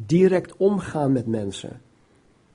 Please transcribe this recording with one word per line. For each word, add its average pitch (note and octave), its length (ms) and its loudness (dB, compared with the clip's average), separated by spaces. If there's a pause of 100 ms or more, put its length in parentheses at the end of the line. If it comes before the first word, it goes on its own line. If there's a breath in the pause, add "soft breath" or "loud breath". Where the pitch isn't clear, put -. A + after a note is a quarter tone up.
direct F3 520 2
omgaan F3 540 0
met B2 160 0
mensen. G#2+ 540 -8 (720)